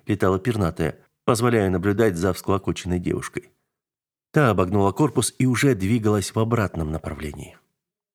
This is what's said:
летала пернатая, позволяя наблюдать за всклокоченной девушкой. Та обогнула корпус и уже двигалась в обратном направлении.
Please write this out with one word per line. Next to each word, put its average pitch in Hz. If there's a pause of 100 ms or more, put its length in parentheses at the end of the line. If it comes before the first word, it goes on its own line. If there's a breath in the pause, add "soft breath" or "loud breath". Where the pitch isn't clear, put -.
летала 98
пернатая, 85 (260 soft breath)
позволяя 117
наблюдать 98
за 92
всклокоченной 90
девушкой. - (800)
Та 139
обогнула 98
корпус 135
и 127
уже 127
двигалась 104
в 110
обратном 107
направлении. 73 (580)